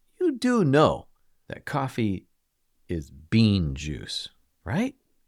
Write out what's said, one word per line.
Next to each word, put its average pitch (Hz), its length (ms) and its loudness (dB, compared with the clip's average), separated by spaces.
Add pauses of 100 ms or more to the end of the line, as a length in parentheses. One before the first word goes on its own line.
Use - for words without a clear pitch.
(200)
you 349 120 0
do 240 340 2
know 135 400 4 (440)
that - 160 -14
coffee 113 600 -4 (640)
is 80 220 -8
bean 90 640 2
juice, 71 540 -10 (340)
right? 185 320 -4 (320)